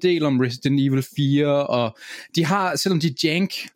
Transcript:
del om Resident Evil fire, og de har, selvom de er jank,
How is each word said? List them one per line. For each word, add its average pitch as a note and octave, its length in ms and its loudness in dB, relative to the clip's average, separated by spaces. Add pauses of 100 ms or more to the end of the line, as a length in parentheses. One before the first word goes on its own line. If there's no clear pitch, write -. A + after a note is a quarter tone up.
del F3 220 2
om C3+ 160 2
Resident C3 400 0
Evil C3+ 240 2 (120)
fire, C#3+ 500 2
og A#2 300 0 (400)
de E3+ 80 2
har, F#3 320 0
selvom F3+ 240 0
de D#3+ 60 -2
er D#3+ 40 0 (140)
jank, E3+ 280 0 (240)